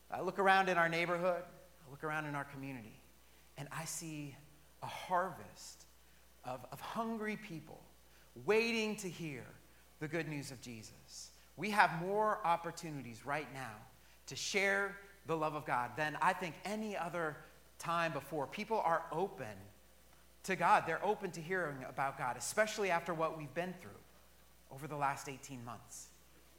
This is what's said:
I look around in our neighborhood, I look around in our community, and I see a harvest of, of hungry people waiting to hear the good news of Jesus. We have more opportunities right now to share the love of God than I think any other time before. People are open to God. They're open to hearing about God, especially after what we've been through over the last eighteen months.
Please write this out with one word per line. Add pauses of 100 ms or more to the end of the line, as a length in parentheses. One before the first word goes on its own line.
I
look
around
in
our
neighborhood,
I
look
around
in
our
community, (600)
and
I
see (460)
a
harvest (580)
of,
of
hungry
people (640)
waiting
to
hear (540)
the
good
news
of
Jesus. (280)
We
have
more
opportunities
right
now (520)
to
share (300)
the
love
of
God
than
I
think (100)
any
other (400)
time
before.
People
are
open (880)
to
God.
They're
open
to
hearing
about
God,
especially
after
what
we've
been
through (800)
over
the
last
eighteen
months. (520)